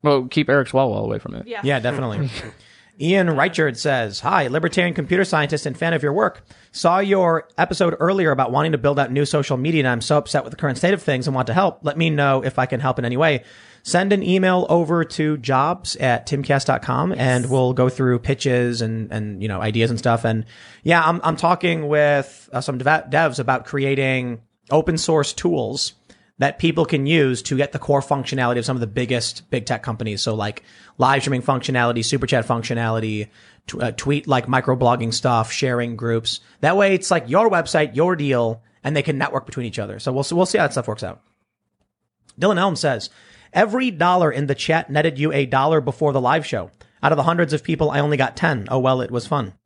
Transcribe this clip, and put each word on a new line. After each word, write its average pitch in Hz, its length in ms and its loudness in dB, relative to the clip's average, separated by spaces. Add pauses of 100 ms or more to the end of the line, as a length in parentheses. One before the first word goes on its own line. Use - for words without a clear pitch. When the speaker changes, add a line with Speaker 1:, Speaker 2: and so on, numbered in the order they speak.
Speaker 1:
Well, 143 280 2
keep 151 200 0
Eric 139 200 2
Swalwell 117 340 0
away 110 160 -4
from - 160 -14
it. - 100 -12
Speaker 2:
Yeah. 226 180 -10
Speaker 3:
Yeah, 135 160 0
definitely. 127 560 -4
Speaker 2:
<laughs> - 40 -10 (640)
Speaker 3:
Ian 180 260 2
Reichard 151 500 0
says, 120 440 -2
"Hi, 156 260 0
libertarian 165 460 0
computer 175 320 0
scientist 151 400 -2
and 135 120 -6
fan 165 160 -2
of 147 100 0
your 143 100 0
work. 202 300 0 (280)
Saw 175 280 2
your 185 480 2 (100)
episode 175 420 0
earlier 175 320 2
about 131 200 0
wanting 147 220 2
to 143 40 0
build 143 220 2
out 131 120 0
new 143 140 2
social 139 320 0
media, 147 240 2
and 131 60 2
I'm 120 140 0
so 151 160 2
upset 143 280 -2
with - 60 -12
the 151 60 -14
current 135 200 -2
state 185 160 2
of 156 80 -2
things 127 260 -2
and 139 80 -2
want 127 120 0
to 117 60 -2
help. 185 300 0
Let 147 140 -2
me 165 120 2
know 143 340 2
if 131 160 -2
I 127 60 2
can 131 140 -4
help 131 200 -2
in 123 60 -2
any 123 120 -2
way. 147 260 2 (400)
Send 196 280 0
an 196 100 2
email 185 480 2
over 165 360 2
to 151 320 -2
jobs 135 600 -2
at 123 300 0
timcast 139 380 0
dot 131 160 0
com, 143 320 -2
and 123 320 0
Speaker 2:
Yes. 131 60 -4
Speaker 3:
we'll 127 200 2
go 127 160 2
through 123 320 0
pitches 123 640 0
and, 113 320 -4
and, 104 280 -6
you 107 60 -4
know, 95 140 -4
ideas 113 280 2
and 123 80 0
stuff." 117 280 0
And 110 180 0 (400)
yeah, 170 180 4
I'm, 170 220 2
I'm 156 140 0
talking 170 500 0
with, 147 640 0
uh, 123 80 -4
some 131 180 -6
deva-, 147 320 0
devs 143 300 0
about 127 260 0
creating 131 760 -2 (280)
open 160 280 2
source 156 340 0
tools 139 600 -2 (460)
that 139 200 0
people 165 260 2
can 139 200 0
use 143 360 4
to - 160 -4
get 143 160 -2
the 143 60 -6
core 139 220 0
functionality 127 580 -2
of 113 60 -4
some 127 120 -2
of - 40 -4
the 117 60 -4
biggest 117 640 -4
big 113 160 -4
tech 117 180 -4
companies. 113 380 -6
So, 110 140 -2
like, 107 280 -6 (340)
live 131 240 4
streaming 127 200 -2
functionality, 120 600 0
super 131 240 -2
chat 117 200 2
functionality, 113 800 -2 (400)
tw-, - 140 -8
uh, 120 100 -2
tweet, 143 340 -4
like, 127 220 0
microblogging 123 640 0
stuff, 113 380 0
sharing 120 460 -2
groups. 117 420 -2 (220)
That 165 160 2
way 196 180 4
it's, 185 160 -2
like, 151 180 0
your 208 200 4
website, 165 440 0
your 170 220 2
deal, 120 460 0 (240)
and 147 100 -2
they 143 80 2
can 147 140 -2
network 139 280 -2
between 123 200 -8
each 110 140 -8
other. 101 200 -8
So 127 140 -4
we'll, 139 180 -2
we'll 175 140 2
see - 120 -2
how 170 80 2
that 139 60 -2
stuff - 160 -4
works 107 160 -6
out. - 160 -12 (1200)
Dylan 185 180 2
Elm 180 200 0
says, 131 320 -2 (420)
"Every 220 400 0
dollar 175 400 2
in 139 160 -4
the 139 80 0
chat - 340 -2
netted 151 300 0
you 151 140 0
a 139 120 2
dollar 139 360 2
before 139 320 -2
the 135 80 2
live 143 240 2
show. 92 260 -6 (320)
Out 147 80 4
of 156 60 2
the 143 60 0
hundreds 165 280 2
of 147 140 -4
people, 151 260 0
I 143 80 0
only 147 160 2
got 131 220 0
ten. 135 340 0
Oh, 131 80 2
well, 131 220 2
it 117 100 -6
was 120 160 -4
fun." 123 240 -2 (140)